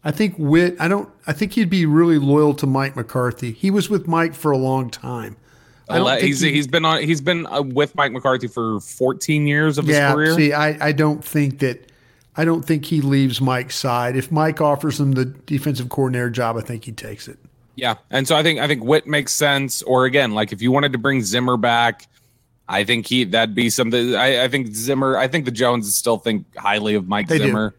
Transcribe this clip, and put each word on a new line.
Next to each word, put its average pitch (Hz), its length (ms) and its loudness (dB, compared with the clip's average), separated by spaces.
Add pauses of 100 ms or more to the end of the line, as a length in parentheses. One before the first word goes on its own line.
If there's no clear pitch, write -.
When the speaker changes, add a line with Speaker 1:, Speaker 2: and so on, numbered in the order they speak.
Speaker 1:
I 156 60 -2
think 190 260 0
Witt, 170 440 2
I 160 80 0
don't, 202 200 -2 (180)
I 156 60 -4
think 196 200 -2
he'd 202 180 2
be 175 160 2
really 160 320 4
loyal 143 360 4
to 143 120 -4
Mike 135 300 0
McCarthy. 123 560 -4
He 190 180 -2
was 196 180 0
with 202 180 -2
Mike 165 280 0
for - 160 -2
a 135 80 2
long 131 320 0
time. 117 460 -10 (520)
I - 100 -2
don't 170 80 2
Speaker 2:
Ele-, 131 100 2
Speaker 1:
think 120 100 0
Speaker 2:
he's, 139 140 0
Speaker 1:
he 151 120 2
Speaker 2:
he's 147 140 0
been 160 180 0
on, 160 180 2
he's 151 200 0
been, 170 240 -2
uh, 143 160 -2
with 135 320 -2
Mike 143 180 0
McCarthy 127 360 -2
for 113 320 -4
fourteen 147 680 -2
years 147 320 2
of 147 80 -2
his 151 100 4
Speaker 1:
Yeah, 143 160 4
Speaker 2:
career. 156 220 2
Speaker 1:
see, 151 180 2
I, 151 360 0
I 156 40 0
don't 147 320 0
think 139 360 -2
that, 127 300 -4 (460)
I 156 80 0
don't 165 200 2
think 151 200 0
he 156 160 0
leaves 139 400 2
Mike's 127 360 -2
side. 123 400 -2
If 127 140 -4
Mike 156 300 0
offers 147 400 0
him 139 120 2
the 131 120 2
defensive 131 640 -4
coordinator 127 420 -2
job, 117 280 -2
I - 20 -6
think 113 240 -10
he 117 80 -12
takes 107 340 -14
it. - 120 -20 (360)
Speaker 2:
Yeah, 120 200 -2 (160)
and 131 180 0
so 160 80 4
I 151 60 4
think, 151 180 0
I 143 80 -2
think 127 160 -2
Witt 147 220 2
makes 147 260 -2
sense. 139 500 0
Or 127 220 2
again, 131 280 2
like, 107 200 -2
if 101 100 -10
you 123 80 2
wanted 139 220 2
to 127 60 -4
bring 131 240 0
Zimmer 123 340 0
back, 117 500 0 (640)
I 98 160 0
think 117 220 0
he, 123 180 0
that'd 110 300 0
be 117 160 2
something. 120 440 0
I, 123 300 2
I 127 40 0
think 120 260 -4
Zimmer, 131 420 0
I 127 100 2
think 135 200 -2
the 123 40 -2
Joneses 117 460 0
still 113 220 0
think 107 260 -2 (120)
highly 104 400 -2
of 92 120 -2
Mike 104 200 -2
Speaker 1:
They 160 100 2
do. 143 80 0
Speaker 2:
Zimmer. 107 320 -2